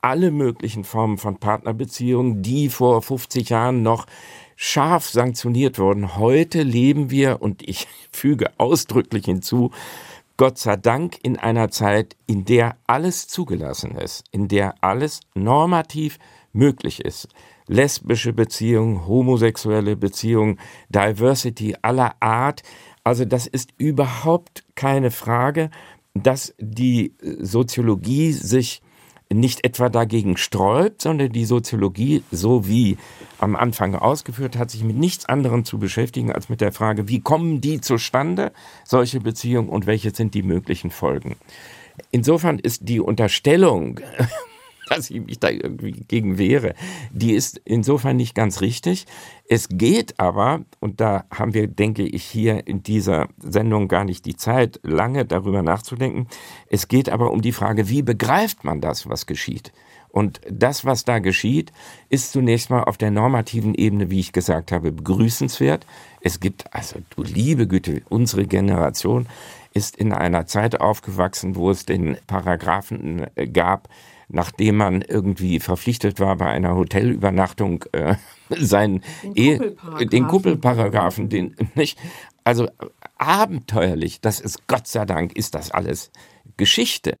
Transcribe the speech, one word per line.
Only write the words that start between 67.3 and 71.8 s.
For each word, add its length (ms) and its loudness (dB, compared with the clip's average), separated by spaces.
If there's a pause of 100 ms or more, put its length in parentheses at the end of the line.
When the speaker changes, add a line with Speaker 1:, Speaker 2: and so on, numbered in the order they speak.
Speaker 1:
Güte, 400 -2
unsere 360 0
Generation 840 0 (460)
ist 220 -4
in 180 0
einer 340 0
Zeit 340 0
aufgewachsen, 720 -2
wo 160 2
es 160 -2